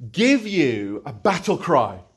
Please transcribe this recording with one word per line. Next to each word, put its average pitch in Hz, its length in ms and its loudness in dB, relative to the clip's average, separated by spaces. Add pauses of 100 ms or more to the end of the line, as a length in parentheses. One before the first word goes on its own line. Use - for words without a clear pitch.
(100)
give 240 360 2
you 113 580 0
a 131 80 -10
battle 190 460 -2
cry. 113 420 0 (160)